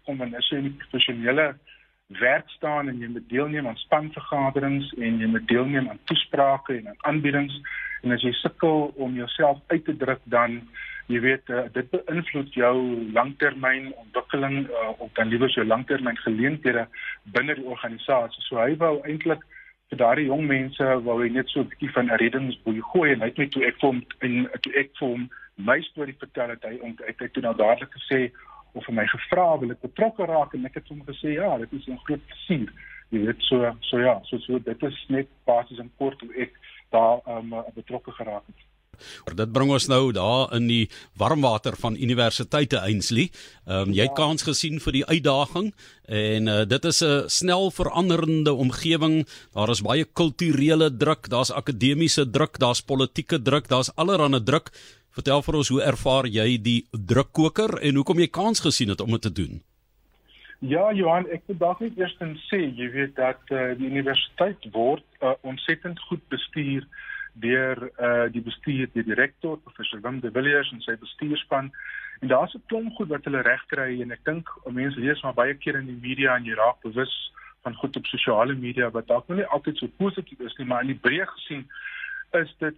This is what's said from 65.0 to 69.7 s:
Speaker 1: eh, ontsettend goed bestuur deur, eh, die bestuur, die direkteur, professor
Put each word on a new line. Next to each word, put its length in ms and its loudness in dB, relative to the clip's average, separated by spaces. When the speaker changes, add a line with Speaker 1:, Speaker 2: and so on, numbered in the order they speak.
Speaker 1:
eh, 220 2
ontsettend 640 -6
goed 220 -6
bestuur 580 -4
deur, 640 -2
eh, 340 2
die 100 -4
bestuur, 520 -4
die 100 0
direkteur, 540 0
professor 440 -10